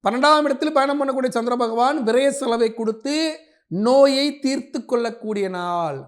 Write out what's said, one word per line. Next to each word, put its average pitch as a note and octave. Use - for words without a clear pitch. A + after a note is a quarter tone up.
பன்னெண்டாம் D4
இடத்தில் D4+
பயணம் C#4
பண்ணக்கூடிய C4
சந்திர A#3+
பகவான் A#3+
விரய B3+
செலவை A#3
கொடுத்து A3
நோயை C#4
தீர்த்து C4
கொள்ளக்கூடிய A3
நாள். E3+